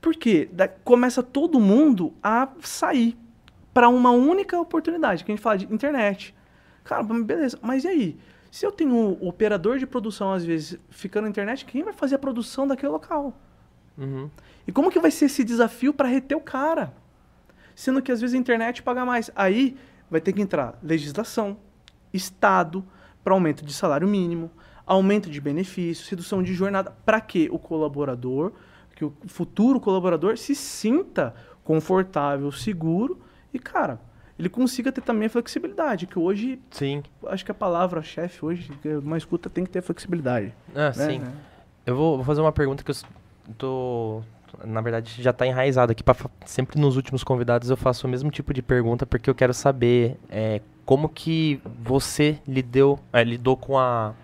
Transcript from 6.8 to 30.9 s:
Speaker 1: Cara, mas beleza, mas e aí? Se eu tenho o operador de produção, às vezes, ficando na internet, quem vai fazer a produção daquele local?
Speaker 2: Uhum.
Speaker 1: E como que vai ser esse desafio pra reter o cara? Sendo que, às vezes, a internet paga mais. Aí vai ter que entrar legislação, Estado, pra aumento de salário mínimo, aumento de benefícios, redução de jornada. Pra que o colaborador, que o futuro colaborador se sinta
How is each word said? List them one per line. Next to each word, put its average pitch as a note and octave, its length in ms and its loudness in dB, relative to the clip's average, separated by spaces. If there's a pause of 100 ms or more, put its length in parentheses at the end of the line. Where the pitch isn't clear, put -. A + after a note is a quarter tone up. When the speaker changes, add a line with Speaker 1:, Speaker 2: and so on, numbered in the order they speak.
Speaker 1:
Cara, - 180 -4
mas A3+ 220 -2
beleza, C#4 380 -2
mas C4 220 -2
e F4 40 -2
aí? B3+ 300 0 (320)
Se - 160 -6
eu G4+ 60 -2
tenho C#4 220 2
o G3+ 340 0
operador G#3 500 0
de C4 80 -4
produção, G#3 460 -4
às F#3 120 -2
vezes, D#3+ 340 -4 (120)
ficando G#3 340 -6
na A3 60 -4
internet, G#3 340 -6
quem C#4+ 200 -6
vai G#4 80 -8
fazer C#4 240 -2
a - 20 0
produção C4+ 480 -4
daquele C#4 240 -2
local? D4 420 -6 (640)
Speaker 2:
Uhum. C3+ 320 -8 (380)
Speaker 1:
E D#3+ 60 -8
como E4 180 4
que F4 80 2
vai E4 140 6
ser - 140 2
esse C4 180 0
desafio A#3 500 0
pra C#4 140 0
reter C4+ 280 0
o D#4+ 40 -4
cara? C4+ 520 -4 (840)
Sendo C4 260 0
que, C4 80 -4
às A#3 100 0
vezes, A#3+ 140 -2
a C4 40 2
internet A#3+ 440 0
paga B3 220 -2
mais. A#3+ 320 -2
Aí A3 400 4 (340)
vai D#3+ 100 2
ter F#3+ 120 -2
que G3+ 100 0
entrar D3 400 -2
legislação, E3+ 720 -4 (560)
Estado, F#3 720 0 (380)
pra G3 120 4
aumento D#3 300 0
de C#3+ 80 -12
salário E3 360 0
mínimo, E3+ 420 -2 (340)
aumento F#3+ 460 4
de C#3+ 100 -8
benefícios, E3 680 -4
redução F#3 340 -4
de F3+ 100 -2
jornada. F#3+ 400 -2 (140)
Pra A3 140 4
que E3+ 320 0
o F3 60 -4
colaborador, C#3+ 960 -4 (440)
que - 80 -6
o C#3+ 100 -6 (140)
futuro A3+ 520 2
colaborador F#3 560 0
se C#4 200 -4
sinta A3 760 -2 (300)